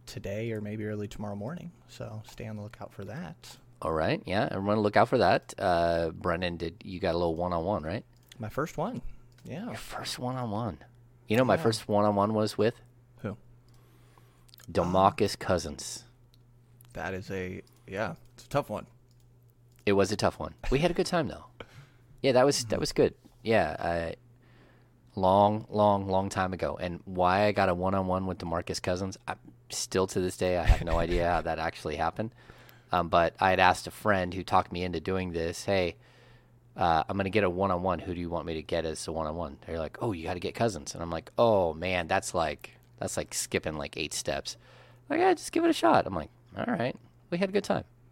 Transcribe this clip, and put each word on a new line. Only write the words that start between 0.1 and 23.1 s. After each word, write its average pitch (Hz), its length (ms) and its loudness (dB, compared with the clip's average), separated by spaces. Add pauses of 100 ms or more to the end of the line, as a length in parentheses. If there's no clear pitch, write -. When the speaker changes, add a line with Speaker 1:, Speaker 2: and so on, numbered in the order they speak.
Speaker 1:
or 107 100 -6
maybe 107 240 -6
early 104 220 -6
tomorrow 104 280 -8
morning. 151 360 -10 (180)
So 110 400 -12
stay 117 180 -12
on 107 80 -10
the 104 80 -10
lookout - 300 -14
for 101 120 -12
that. 139 520 -14 (240)
Speaker 2:
All 80 120 -2
right, 82 320 0
yeah, 98 260 0
everyone 101 280 0
look 104 180 4
out 110 120 6
for 135 100 2
that. 95 400 4
Uh, 85 520 2
Brennan, 90 460 -2
did 85 260 -6
you 92 160 -8
got 90 140 0
a 85 40 0
little 85 180 2
one-on-one, 87 480 -2
right? 85 200 -4 (360)
Speaker 1:
My 107 100 -8
first - 280 -6
one, 214 240 -6 (420)
yeah. 175 220 -10
Speaker 2:
Your 107 100 -10
first - 420 -10
one-on-one. 120 640 -4 (480)
You 107 100 2
know, 127 80 6
my 104 100 6
Speaker 1:
Yeah. 85 60 2
Speaker 2:
first 113 260 0
one-on-one 104 460 4
was 107 240 0
with 107 240 2 (400)
Speaker 1:
Who? 104 160 -6 (1300)
Speaker 2:
DeMarcus 95 640 2
Cousins. 80 640 -4 (920)
Speaker 1:
That 85 200 -6
is 95 160 -8
a, 92 320 -6 (260)
yeah, 101 280 -6 (200)
it's - 100 -20
a - 40 -20
tough 139 200 -2
one. 101 180 -8 (1000)
Speaker 2:
It 101 80 4
was 98 180 6
a 104 40 -2
tough 95 240 0
one. 78 160 -8 (160)
We 131 80 4
had 170 100 4
a 170 60 -2
good 180 100 0
time 160 220 0
though. - 180 -10 (760)
Yeah, 135 120 4
that 127 120 8
was, 139 200 4
that 110 100 -2
Speaker 1:
Mm-hmm. - 40 0
Speaker 2:
was 151 120 -2
good. 120 220 4 (300)